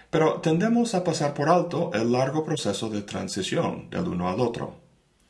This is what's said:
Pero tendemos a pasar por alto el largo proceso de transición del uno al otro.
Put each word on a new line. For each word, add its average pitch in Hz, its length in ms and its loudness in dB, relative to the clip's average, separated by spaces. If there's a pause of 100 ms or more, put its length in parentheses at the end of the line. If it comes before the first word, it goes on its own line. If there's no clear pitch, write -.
Pero 156 260 2
tendemos 214 600 2
a 180 80 0
pasar 147 300 -2
por 147 160 0
alto 170 440 2
el 117 200 2
largo 139 320 0
proceso 113 440 -2
de 104 120 -4
transición 98 880 -4
del 90 180 -2
uno 90 220 -2
al 110 100 -2
otro. - 480 -2 (420)